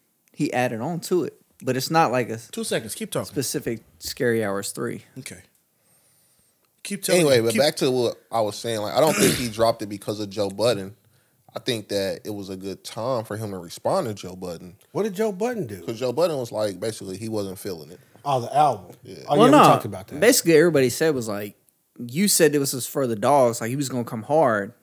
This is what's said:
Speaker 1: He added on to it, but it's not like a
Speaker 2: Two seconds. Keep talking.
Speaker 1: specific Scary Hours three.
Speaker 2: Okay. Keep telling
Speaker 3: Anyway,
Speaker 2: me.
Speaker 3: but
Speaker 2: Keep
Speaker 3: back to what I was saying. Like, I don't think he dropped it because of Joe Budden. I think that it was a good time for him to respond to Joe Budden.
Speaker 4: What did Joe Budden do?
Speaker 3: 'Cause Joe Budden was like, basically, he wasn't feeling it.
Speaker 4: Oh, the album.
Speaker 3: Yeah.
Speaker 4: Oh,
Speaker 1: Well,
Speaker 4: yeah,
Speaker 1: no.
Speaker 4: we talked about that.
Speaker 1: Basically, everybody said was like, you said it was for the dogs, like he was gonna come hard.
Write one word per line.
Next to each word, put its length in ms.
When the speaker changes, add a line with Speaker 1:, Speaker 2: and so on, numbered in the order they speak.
Speaker 1:
He 220
added 280
on 200
to 240
it, 140
but 160
it's 140
not 200
like 180
a 80
Speaker 2:
Two 120
seconds. 320
Keep 160
talking. 160
Speaker 1:
specific 540
Scary 460
Hours 260
three. 320
Speaker 2:
Okay. 220
Keep 200
telling 180
Speaker 3:
Anyway, 180
Speaker 2:
me. 80
Speaker 3:
but 60
Speaker 2:
Keep 80
Speaker 3:
back 160
to 140
what 240
I 100
was 140
saying. 240
Like, 160
I 60
don't 140
think 200
he 140
dropped 320
it 60
because 340
of 80
Joe 200
Budden. 460
I 40
think 300
that 340
it 80
was 180
a 60
good 280
time 420
for 100
him 160
to 60
respond 500
to 60
Joe 240
Budden. 400
Speaker 4:
What 100
did 120
Joe 180
Budden 340
do? 180
Speaker 3:
'Cause 140
Joe 140
Budden 240
was 140
like, 280
basically, 380
he 120
wasn't 300
feeling 320
it. 80
Speaker 4:
Oh, 160
the 160
album. 480
Speaker 3:
Yeah. 120
Speaker 4:
Oh, 100
Speaker 1:
Well, 100
Speaker 4:
yeah, 40
Speaker 1:
no. 80
Speaker 4:
we 60
talked 200
about 240
that. 100
Speaker 1:
Basically, 360
everybody 360
said 240
was 120
like, 280
you 280
said 280
it 40
was 280
for 200
the 80
dogs, 460
like 100
he 40
was 140
gonna 140
come 200
hard. 580